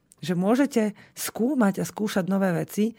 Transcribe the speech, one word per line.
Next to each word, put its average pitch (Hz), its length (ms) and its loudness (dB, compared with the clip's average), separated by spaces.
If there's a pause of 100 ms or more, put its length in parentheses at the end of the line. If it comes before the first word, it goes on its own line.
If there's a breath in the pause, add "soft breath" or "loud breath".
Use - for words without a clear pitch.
(220)
Že 170 160 -2
môžete 226 440 2 (360 loud breath)
skúmať 214 640 0
a - 20 -4
skúšať 196 460 -2
nové 190 240 2
veci 202 440 -2